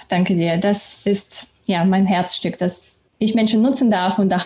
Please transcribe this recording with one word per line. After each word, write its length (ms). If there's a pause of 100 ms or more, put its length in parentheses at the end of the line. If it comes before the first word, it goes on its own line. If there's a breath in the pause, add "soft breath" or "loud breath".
danke 280
dir. 220
Das 480
ist 400 (200)
ja 200
mein 220
Herzstück, 500
dass 300 (320)
ich 160
Menschen 260
nutzen 300
darf 260
und 140
da 140